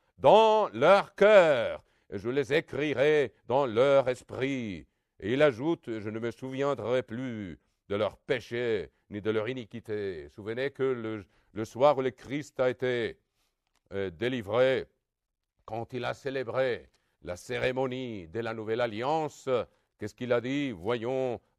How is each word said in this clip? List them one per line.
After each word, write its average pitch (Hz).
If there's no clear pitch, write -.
dans 214
leur 165
cœur 156
et 101
je 104
les 135
écrirai 143
dans 135
leur 127
esprit. » 113
Et 104
il 143
ajoute, « 135
Je 104
ne 110
me 117
souviendrai 131
plus 113
de 101
leurs 101
péchés 117
ni 101
de 104
leur 110
iniquité. » 104
Souvenez 113
que 135
le, 110
le 110
soir 135
où 135
le 127
Christ -
a 127
été, 120
euh, 98
délivré, 117
quand 113
il 120
a 123
célébré 123
la 87
cérémonie 123
de 104
la 113
nouvelle 113
alliance, 131
qu'est-ce 104
qu'il 120
a 120
dit ? 139
Voyons 120